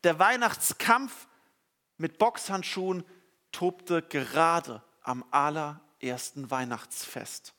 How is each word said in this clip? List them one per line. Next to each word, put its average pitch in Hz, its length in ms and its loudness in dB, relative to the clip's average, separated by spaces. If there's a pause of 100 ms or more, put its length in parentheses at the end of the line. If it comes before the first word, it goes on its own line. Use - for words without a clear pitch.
der 165 160 4
Weihnachtskampf 240 1040 2 (680)
mit 160 220 -6
Boxhandschuhen 190 840 0 (460)
tobte 175 520 -2
gerade 147 800 0 (200)
am 127 300 -6
allerersten 143 1160 -2
Weihnachtsfest. - 1120 -8